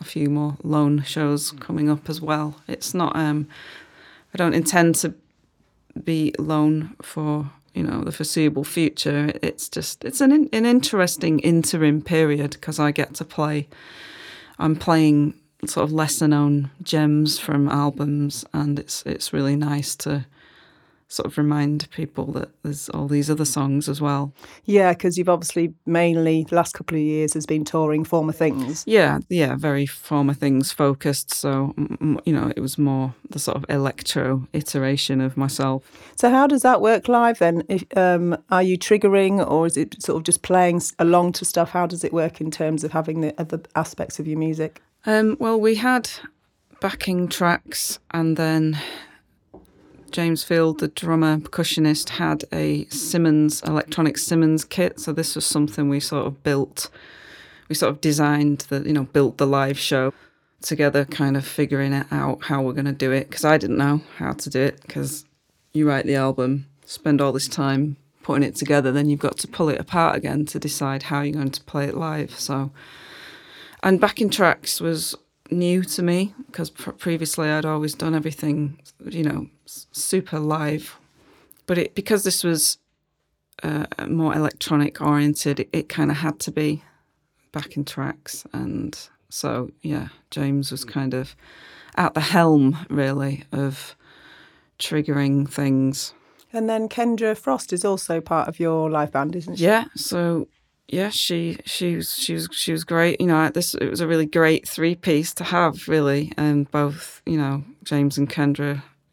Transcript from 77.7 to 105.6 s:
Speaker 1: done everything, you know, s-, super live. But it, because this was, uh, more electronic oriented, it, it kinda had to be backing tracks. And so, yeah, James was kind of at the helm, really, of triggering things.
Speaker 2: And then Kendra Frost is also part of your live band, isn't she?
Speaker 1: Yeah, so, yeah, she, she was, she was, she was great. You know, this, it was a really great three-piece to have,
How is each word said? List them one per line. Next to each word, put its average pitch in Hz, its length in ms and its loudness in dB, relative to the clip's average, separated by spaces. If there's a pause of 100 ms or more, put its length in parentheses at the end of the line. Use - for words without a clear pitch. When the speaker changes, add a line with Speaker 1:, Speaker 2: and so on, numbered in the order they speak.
Speaker 1:
done 165 200 -2
everything, 147 640 -2 (280)
you 165 180 -6
know, - 240 -4 (180)
s-, - 280 -20
super 185 460 -4
live. 151 580 -4 (720)
But 175 100 0
it, - 180 -2
because 202 280 0
this 185 200 -2
was, 165 360 0 (840)
uh, 151 220 -2 (200)
more 160 300 0
electronic 147 640 0
oriented, 147 640 0
it, - 100 -6
it - 160 -4
kinda 147 280 -2
had 151 260 -4
to - 100 -8
be 151 320 -2 (720)
backing 143 320 -8
tracks. - 680 -10
And - 400 -6 (380)
so, 123 420 -6 (100)
yeah, - 280 -6 (220)
James 139 380 -2
was 135 140 -10
kind 131 300 -6
of 131 200 -6 (640)
at - 180 0
the 156 60 0 (160)
helm, 156 540 6
really, 139 640 -2
of 139 420 -6 (840)
triggering 143 680 0
things. 135 640 0 (380)
Speaker 2:
And 226 160 -2
then 220 220 -2
Kendra 226 480 0
Frost - 340 -2
is 180 140 -4
also 185 340 0
part 160 300 -2
of 160 100 -12
your 160 300 0
live 151 240 -2
band, 143 240 0
isn't 175 180 -10
she? 185 80 -2
Speaker 1:
Yeah, 214 220 4 (100)
so, 170 520 -2 (400)
yeah, 190 220 -2
she, 170 560 -4
she 175 320 -4
was, 165 160 -6
she - 200 -4
was, 165 200 -6
she - 180 -4
was 165 140 -4
great. 170 340 2
You 180 80 2
know, 160 220 4
this, 170 240 -2
it - 160 -2
was - 100 -4
a 170 80 -2
really 160 180 2
great 160 400 4
three-piece 165 680 0
to - 100 -8
have, 175 460 0